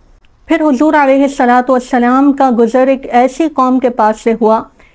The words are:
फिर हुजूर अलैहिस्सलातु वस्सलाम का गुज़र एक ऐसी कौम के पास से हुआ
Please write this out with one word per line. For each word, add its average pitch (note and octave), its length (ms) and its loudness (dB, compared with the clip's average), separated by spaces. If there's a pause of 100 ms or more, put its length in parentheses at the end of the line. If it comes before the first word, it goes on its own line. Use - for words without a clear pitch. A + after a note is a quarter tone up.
(480)
फिर D#4+ 140 0
हुजूर D4+ 340 0
अलैहिस्सलातु C4+ 800 2
वस्सलाम B3+ 600 0
का C4+ 180 0
गुज़र A#3+ 380 2
एक C4+ 160 -4 (100)
ऐसी C4 340 0
कौम B3+ 280 0
के B3+ 120 0
पास A3 300 -2
से A#3 140 -2
हुआ A3 240 0 (360)